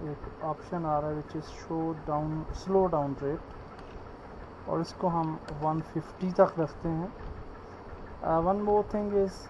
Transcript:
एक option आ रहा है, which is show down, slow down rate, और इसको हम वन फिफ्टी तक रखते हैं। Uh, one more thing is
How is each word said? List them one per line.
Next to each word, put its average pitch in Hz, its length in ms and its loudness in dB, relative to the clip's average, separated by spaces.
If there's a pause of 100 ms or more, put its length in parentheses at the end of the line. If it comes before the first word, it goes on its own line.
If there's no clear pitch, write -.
(100)
एक - 340 -8
option 160 400 -2
आ 151 140 4
रहा 151 120 0
है, 151 120 -2
which - 140 -8
is 151 120 -6 (140)
show 160 320 0 (140)
down, 156 360 0 (160)
slow 190 220 6 (120)
down 143 280 2
rate, - 1500 -8
और 165 120 2
इसको - 280 0
हम 165 300 2 (240)
वन 156 180 2
फिफ्टी 165 520 -4
तक 185 260 8
रखते 160 300 -2
हैं। 165 240 -2 (1120)
Uh, 165 220 6
one 202 220 2
more 208 160 6 (100)
thing 208 180 2 (120)
is 190 260 -4